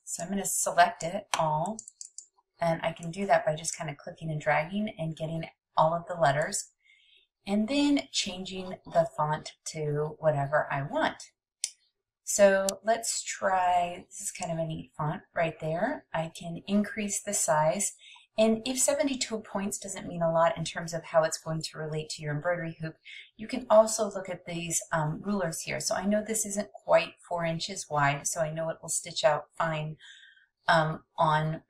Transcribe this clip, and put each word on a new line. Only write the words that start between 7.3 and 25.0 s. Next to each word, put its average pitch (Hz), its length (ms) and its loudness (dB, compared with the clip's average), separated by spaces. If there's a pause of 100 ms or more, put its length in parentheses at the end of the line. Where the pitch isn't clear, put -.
And 208 220 0
then 285 360 4 (100)
changing 185 640 -6 (100)
the 165 300 4
font 151 380 -2 (180)
to 151 480 -2
whatever 147 500 2
I 139 120 -2
want. 254 500 -2 (880)
So 196 460 6 (160)
let's - 400 -2
try, 180 840 0
this - 120 -16
is - 100 -8
kind 170 220 -6
of 160 60 -2
a 165 80 -2
neat - 300 -8
font 160 260 -4 (120)
right 165 240 -2
there. 185 460 -4 (100)
I 165 240 -4
can 170 300 -10
increase 202 520 0
the 202 140 -6
size. 165 600 2 (420)
And 220 280 4
if 262 160 -2
seventy-two 269 680 0
points 196 300 -4
doesn't 190 300 -10
mean 175 120 -6
a 165 120 2
lot 165 260 4
in 160 60 -4
terms 170 280 -6
of 165 120 -4
how 160 180 4
it's 160 160 0
going 160 240 -4
to - 160 -10
relate 156 320 -4
to 160 120 -10
your 147 120 -4
embroidery 165 460 -2
hoop, 160 160 -8 (400)
you 214 100 -12
can - 240 -6
also 220 360 8
look 196 220 -6
at 180 160 -8
these, 170 460 -2
um, 156 320 0